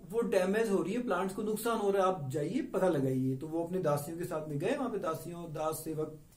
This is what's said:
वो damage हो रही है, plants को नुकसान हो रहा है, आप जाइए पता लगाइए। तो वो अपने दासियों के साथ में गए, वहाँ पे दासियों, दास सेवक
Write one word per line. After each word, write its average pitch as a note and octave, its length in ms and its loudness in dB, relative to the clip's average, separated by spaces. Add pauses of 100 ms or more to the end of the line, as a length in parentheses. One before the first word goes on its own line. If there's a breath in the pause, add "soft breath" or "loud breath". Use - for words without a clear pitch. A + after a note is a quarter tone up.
(100)
वो A3+ 100 0
damage G3+ 500 4
हो F#3 120 4
रही F3+ 120 -2
है, B3 80 0
plants F#3+ 320 0
को A3 80 -4
नुकसान G#3+ 360 0
हो G3+ 120 2
रहा G3 160 6
है, F#3 80 4
आप C3+ 160 -4
जाइए E3 320 0
पता F#3 260 2
लगाइए। C3 480 2
तो D#3 120 -6
वो E3 160 0
अपने F3+ 140 -2
दासियों D#3 400 0
के E3+ 60 -4
साथ D#3 240 -4
में D3 100 -4
गए, G#3 180 0
वहाँ B3+ 140 -2
पे G3+ 80 -2
दासियों, E3+ 540 -6
दास D#3 320 -2
सेवक D#3 360 -4 (160)